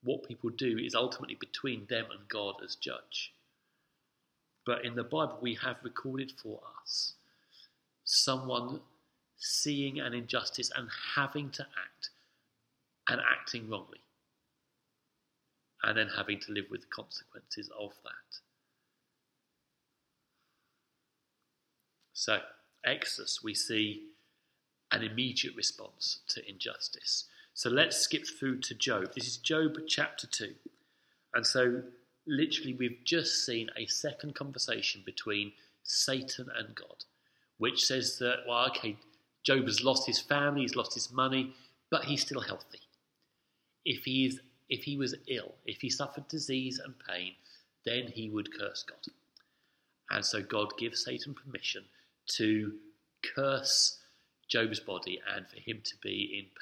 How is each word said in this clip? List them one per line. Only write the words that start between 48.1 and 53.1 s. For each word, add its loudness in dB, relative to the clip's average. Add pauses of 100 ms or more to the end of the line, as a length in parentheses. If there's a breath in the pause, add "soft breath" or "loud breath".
would -4
curse -6
God. -14 (960 soft breath)
And 0
so 0
God -2
gives -2
Satan -6
permission -6 (480 soft breath)
to 4 (640)